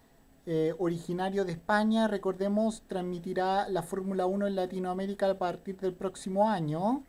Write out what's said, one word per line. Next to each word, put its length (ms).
eh, 320
originario 680
de 80
España, 560
recordemos, 800
transmitirá 800
la 140
Fórmula 420
uno 220
en 100
Latinoamérica 720
a 100
partir 400
del 140
próximo 560
año. 600